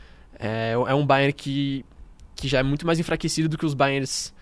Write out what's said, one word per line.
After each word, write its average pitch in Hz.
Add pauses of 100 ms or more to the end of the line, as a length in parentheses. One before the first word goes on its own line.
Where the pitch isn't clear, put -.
(400)
é, 113
é 123
um 147
Bayern 139
que, 139 (520)
que 139
já 131
é 131
muito 143
mais 165
enfraquecido 160
do 156
que -
os 147
Bayerns 139